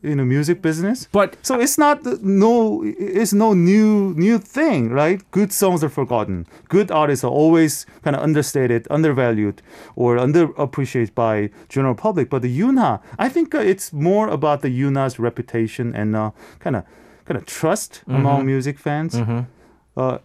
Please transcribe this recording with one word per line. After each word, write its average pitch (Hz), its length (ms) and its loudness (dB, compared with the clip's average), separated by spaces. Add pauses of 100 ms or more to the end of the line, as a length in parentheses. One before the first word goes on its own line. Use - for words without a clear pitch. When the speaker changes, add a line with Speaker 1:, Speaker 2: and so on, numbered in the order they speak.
Speaker 1:
you 147 160 -4
know, 131 80 0
music 147 400 0
business. 175 480 -2
Speaker 2:
But 196 300 2
Speaker 1:
So 254 180 0
it's 277 160 0
not 294 260 2
the, 247 220 -4
no, 214 580 4
it's 202 500 -2
no 214 200 4
new, 196 640 4
new 214 220 2
thing, 214 500 -2
right? 156 400 0
Good 196 240 0
songs 180 320 0
are 143 80 -4
forgotten. 107 540 -4 (220)
Good 190 200 2
artists 147 340 0
are 123 80 -2
always 156 540 2 (180)
kind 143 140 0
of - 60 -4
understated, 139 640 0
undervalued, 123 720 0 (340)
or 120 220 2
underappreciated 135 960 0
by 107 380 0 (180)
general 135 240 0
public. 175 400 -2
But 127 80 -2
the 123 80 -4
Yoonha, 180 500 0 (200)
I 247 100 -2
think, 330 240 -2
uh, 302 60 -2
it's 190 340 -2
more 190 340 0
about 147 380 -2
the 127 80 -2
Yoonha's 135 460 -2
reputation 117 720 -4
and, 107 220 -2
uh, 107 160 -2 (280)
kinda, 131 240 -4 (460)
kinda - 160 -6
trust - 640 -4
Speaker 2:
Mm-hmm. 131 60 -2 (100)
Speaker 1:
among 139 200 0
music 135 340 -2
fans. 151 360 -4
Speaker 2:
Mm-hmm. 120 300 -2 (500)
Speaker 1:
Uh, 127 300 -2